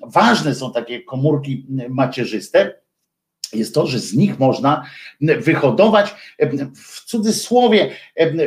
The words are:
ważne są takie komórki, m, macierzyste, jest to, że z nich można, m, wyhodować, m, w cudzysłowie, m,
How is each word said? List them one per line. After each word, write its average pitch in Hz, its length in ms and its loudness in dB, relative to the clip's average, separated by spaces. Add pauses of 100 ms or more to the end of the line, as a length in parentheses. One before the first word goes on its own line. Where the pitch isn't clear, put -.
ważne 156 480 2
są 123 160 -8
takie 117 300 -6
komórki, 139 680 -2
m, 131 240 -8
macierzyste, 120 920 -2 (680)
jest 110 220 -4
to, 160 120 2
że 127 120 -4
z - 140 -10
nich 139 260 2
można, 135 440 0 (380)
m, 151 200 0
wyhodować, 196 720 2 (220)
m, - 380 -4
w - 300 -20
cudzysłowie, 220 840 2 (260)
m, 160 320 0